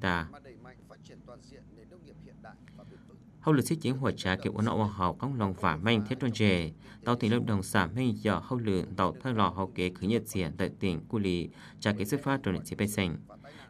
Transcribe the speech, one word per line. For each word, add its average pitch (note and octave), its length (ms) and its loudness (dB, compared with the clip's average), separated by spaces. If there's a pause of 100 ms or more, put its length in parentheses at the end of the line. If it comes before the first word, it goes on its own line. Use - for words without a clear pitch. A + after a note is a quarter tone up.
ta. F2 260 0 (3000)
Hậu D#3+ 140 6
lực C3+ 80 8
xích D#3+ 200 0
chiến B2+ 160 0
hỏa B2+ 200 2
trá F#2 180 2
kiểu - 200 -2
ổn G#2+ 100 2
ổn G#2 240 2
hậu F2+ 240 0
công C3 260 -4
lòng G2 200 2
và E2+ 160 2
manh G#2 300 2
thiết B2+ 140 -4
trôn B2+ 120 0
trề. F2+ 380 4 (360)
Tàu A#2+ 100 2
tỉnh A2+ 160 2
Lâm A#2 140 2
Đồng G#2 180 2
xả F#2 320 2
manh B2 220 2
giờ G#2 260 2
hậu B2+ 160 -4
lực G2 260 2 (120)
tàu F2+ 240 2
thơ C3 100 -4
lò G#2+ 160 4
hậu F#2 200 -2
kế F2+ 280 -2
khử - 120 -4
nhiệt A2+ 200 2
diện F2 300 -2
tại F2+ 120 0 (100)
tỉnh F2 280 -2
Cú A2+ 120 -2
Lì F2 300 0 (300)
trả G#2 140 2
cái G#2 120 -4
sức C3+ 180 -2
phát C#3 200 0
trong F#2+ 100 0
nền D#2 100 -4
chế - 120 -10
bê G#2 120 0
xanh. F#2+ 300 -2 (520)